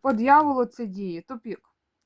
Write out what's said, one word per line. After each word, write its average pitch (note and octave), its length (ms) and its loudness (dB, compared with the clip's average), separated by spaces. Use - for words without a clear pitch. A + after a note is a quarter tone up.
По C4+ 120 0
д'яволу C4+ 520 4
це A#3+ 200 -12
діє. F#3 360 -10
Тупік. A3+ 480 -14